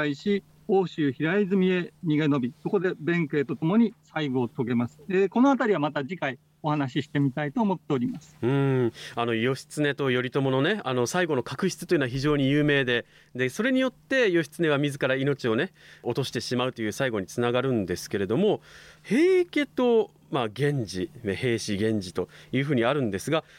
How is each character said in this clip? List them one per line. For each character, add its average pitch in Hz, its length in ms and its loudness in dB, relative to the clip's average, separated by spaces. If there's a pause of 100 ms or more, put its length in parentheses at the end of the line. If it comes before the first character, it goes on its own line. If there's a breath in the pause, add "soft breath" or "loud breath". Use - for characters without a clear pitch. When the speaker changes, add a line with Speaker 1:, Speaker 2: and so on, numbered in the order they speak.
Speaker 1:
違 147 60 -2
い - 20 -2
し、 202 300 -2 (220)
奥 185 220 2
州 143 240 0
平 165 280 0
泉 185 280 2
へ 180 240 -2 (140)
逃 151 100 2
げ 147 180 2
延 139 60 0
び、 123 220 -4
そ 170 80 -4
こ 202 100 0
で 175 180 -2
弁 170 300 0
慶 147 160 0
と 147 100 -6
共 165 220 2
に 226 160 4 (100)
最 156 280 -4
後 127 120 0
を 117 60 0
遂 - 180 -4
げ 123 80 -2
ま 120 140 2
す。 - 100 -16 (120)
え 190 140 4
ー、 190 40 0
こ 233 140 2
の 277 80 6
あ 262 60 4
た 240 100 0
り 202 80 4
は 160 40 0
ま 147 140 -2
た 147 100 -2
次 175 140 -6
回 135 220 -4 (220)
お 151 100 -2
話 143 240 -2
し - 100 -2
し - 40 -20
て 147 120 -2
み 139 100 2
た 151 160 -4
い 147 60 -8
と 240 100 0
思 190 140 0
っ - 20 -10
て - 140 -6
お 135 60 0
り 120 100 -2
ま 196 120 -8
す。 - 220 -20
Speaker 2:
う 117 60 0
ん。 135 440 2 (220 loud breath)
あ 117 100 -2
の、 117 120 0
義 127 280 -2
経 143 300 -2
と 139 120 -2
頼 123 240 0
朝 143 100 0
の 135 220 2
ね、 202 200 0
あ 131 100 -4
の、 123 140 0
最 180 200 0
後 156 100 0
の 120 80 -2
確 175 260 -2
執 - 160 -12
と 180 80 0
い - 20 4
う - 40 4
の 135 40 2
は 123 40 -2
非 131 100 -4
常 147 180 0
に 135 140 2
有 147 140 4
名 143 200 2
で、 120 220 0 (300 soft breath)
で、 127 120 0
そ 214 140 -6
れ 262 80 2
に 262 80 2
よ 262 120 0
っ - 20 -20
て 247 400 0
義 170 160 2
経 165 200 -2
は 143 100 2
自 143 200 -2
ら 131 160 0
命 139 320 -2
を 110 80 2
ね、 151 180 -2 (300 loud breath)
落 120 140 -2
と 139 80 0
し - 80 -10
て 120 80 -2
し 123 160 -4
ま 123 100 0
う 127 60 -4
と 113 100 -8
い 107 60 -2
う - 20 -2
最 131 200 -2
後 107 100 -2
に 90 80 -6
つ - 120 -6
な 120 120 0
が 123 100 0
る 131 100 0
ん 104 140 0
で 87 80 -2
す - 160 -10
け 104 80 -2
れ 98 80 -2
ど 110 100 0
も、 185 240 2 (440 loud breath)
平 349 440 4
家 294 180 -2
と、 240 440 2 (220)
ま 131 120 0
あ、 110 40 -2
源 131 380 -2
氏、 92 240 -6 (120)
平 110 380 -2
氏、 104 160 -4
源 107 260 0
氏 90 100 -10
と 90 160 -4 (220 loud breath)
い 127 80 0
う 139 60 0
ふ 147 60 -4
う 147 40 2
に 117 100 2
あ 127 80 2
る 147 100 0
ん 107 100 -2
で 95 80 -2
す - 100 -6
が、 156 140 0 (140 loud breath)